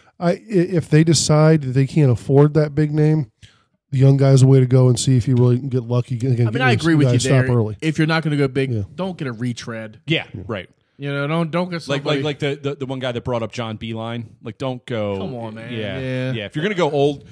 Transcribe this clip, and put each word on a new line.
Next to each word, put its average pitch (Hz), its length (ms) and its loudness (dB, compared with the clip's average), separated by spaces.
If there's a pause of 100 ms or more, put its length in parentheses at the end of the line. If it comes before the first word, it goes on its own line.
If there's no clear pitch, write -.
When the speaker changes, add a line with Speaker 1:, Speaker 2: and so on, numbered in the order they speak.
(180)
Speaker 1:
I, 175 140 0
i-, - 160 -6
if 180 420 0
they 156 140 6
decide 156 580 4
that 135 100 -6
they 135 140 2
can't 143 240 2
afford 143 440 4
that 151 200 0
big 151 180 0
name, 151 380 2 (600)
the 135 60 -2
young 135 180 6
guy's 135 260 6
a 131 60 8
way 135 100 8
to 131 80 4
go 127 220 4
and 123 100 2
see 131 180 2
if 120 120 0
you 131 80 2
really 123 240 4
can 143 80 -6
get 123 160 -4
lucky. 120 320 -4
Again, 127 160 -2
Speaker 2:
I 117 40 -2
mean, 113 160 0
Speaker 1:
get - 100 -4
Speaker 2:
I - 120 2
Speaker 1:
those 110 80 -2
Speaker 2:
agree 165 140 2
with 139 100 4
Speaker 1:
guys 123 80 4
Speaker 2:
you 117 60 2 (100)
Speaker 1:
stop 131 160 4
Speaker 2:
there. 123 100 0
Speaker 1:
early. 107 240 -2
Speaker 2:
If 156 180 -4
you're 160 100 2
not 160 160 0
gonna 151 120 -2
go 139 120 2
big, 131 240 -4
Speaker 1:
Yeah. 110 100 -2 (120)
Speaker 2:
don't 185 220 -8
get 151 120 -8
a 123 40 -8
retread. 113 760 -10
Speaker 3:
Yeah, 143 280 -2
Speaker 1:
Yeah. 98 140 -12
Speaker 3:
right. 107 200 -8 (280)
Speaker 2:
You 143 140 -10
know, 143 160 -4
don't, 165 240 -4
don't 180 200 -6
get 175 60 -8 (120)
Speaker 3:
Like, 139 140 -4
Speaker 2:
somebody 143 200 -2
Speaker 3:
like, - 20 -4 (180)
like 147 200 -4
the, 139 100 -4
the, 143 40 -12
the 139 80 -10
one 131 140 -8
guy 127 120 -6
that 117 140 -6
brought 120 180 -4
up 107 100 -8
John 110 260 -8
Beilein. 113 480 -10 (160)
Like, 117 160 -14
don't 131 260 -8
go. 104 320 -4
Speaker 2:
Come 95 180 -8
on, 113 200 -12
man. 113 180 -14
Speaker 3:
Yeah, 104 260 -8
Speaker 2:
Yeah. 131 340 -6
Speaker 3:
yeah. 113 120 -6
If 98 100 -12
you're 151 80 -6
gonna 208 120 -2
go 175 160 0
old, 143 420 -2